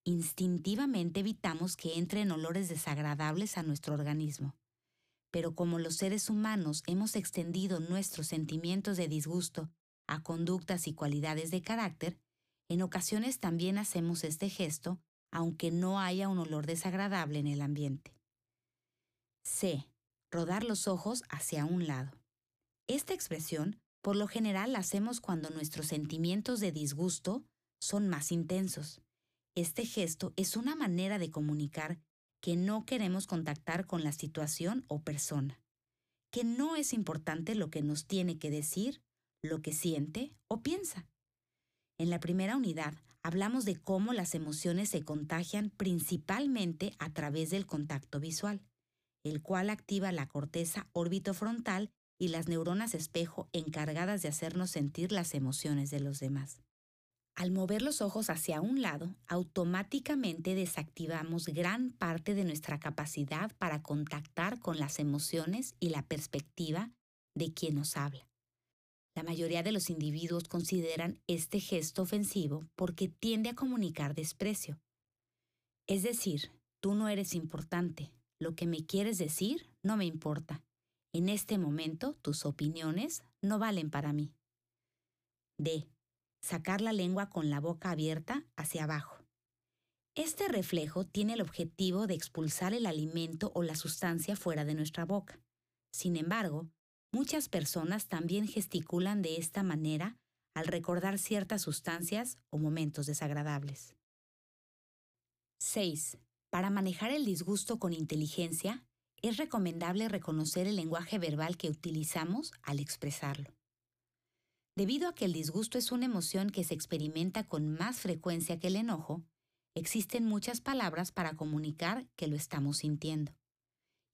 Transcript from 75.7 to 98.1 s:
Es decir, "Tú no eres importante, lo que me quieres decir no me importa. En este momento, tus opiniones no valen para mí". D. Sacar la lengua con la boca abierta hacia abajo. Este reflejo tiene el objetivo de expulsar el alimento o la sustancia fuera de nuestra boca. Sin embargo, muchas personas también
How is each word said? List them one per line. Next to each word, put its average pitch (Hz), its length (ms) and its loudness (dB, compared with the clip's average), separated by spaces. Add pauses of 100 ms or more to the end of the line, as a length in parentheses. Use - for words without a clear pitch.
Es 196 140 2
decir, 196 500 0 (300)
"Tú 196 120 4
no 214 140 4
eres 196 260 0
importante, 160 800 -2 (260)
lo 165 160 -2
que 170 120 0
me 160 180 0
quieres 202 340 0
decir 190 480 0 (160)
no 214 140 2
me 202 80 2
importa. 156 580 -4 (500)
En 175 160 4
este 208 300 0
momento, 160 640 0
tus 147 220 -2
opiniones 160 800 0 (200)
no 208 160 4
valen 196 320 2
para 147 220 0
mí". 147 200 0 (1300)
D. 156 300 -2 (540)
Sacar 185 380 0
la 220 140 2
lengua 185 340 0
con 156 220 0
la 143 100 2
boca 165 300 -2
abierta 160 560 0 (100)
hacia 156 280 -4
abajo. 151 380 -4 (920)
Este 330 320 0
reflejo 175 560 0
tiene 208 300 0
el 226 80 0
objetivo 180 640 0
de 180 80 2
expulsar 160 580 -2
el 233 140 0
alimento 165 680 0
o 175 80 2
la 160 120 0
sustancia 170 640 -2
fuera 156 280 0
de 151 100 0
nuestra 156 300 -2
boca. 196 340 -2 (540)
Sin 175 240 0
embargo, 165 540 0 (420)
muchas 285 380 0
personas 170 580 0
también 180 400 2